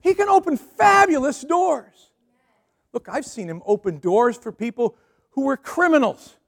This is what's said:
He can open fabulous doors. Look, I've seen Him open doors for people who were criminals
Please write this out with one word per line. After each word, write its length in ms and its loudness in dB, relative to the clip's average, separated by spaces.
He 140 0
can 140 -2
open 280 2
fabulous 840 2
doors. 680 -4
Look, 160 -10
I've 160 -8
seen 240 -12
Him 160 -12
open 360 -2
doors 360 0
for 140 -14
people 460 -6
who 120 -6
were 140 -2
criminals 800 -2